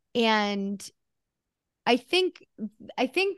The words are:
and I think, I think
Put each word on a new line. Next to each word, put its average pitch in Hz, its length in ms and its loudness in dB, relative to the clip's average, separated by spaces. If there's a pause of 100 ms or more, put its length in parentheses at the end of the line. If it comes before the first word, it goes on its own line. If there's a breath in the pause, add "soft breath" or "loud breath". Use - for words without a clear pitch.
(160)
and 202 720 0 (960)
I 240 120 4
think, 359 460 -2 (540)
I 254 80 0
think 359 320 -2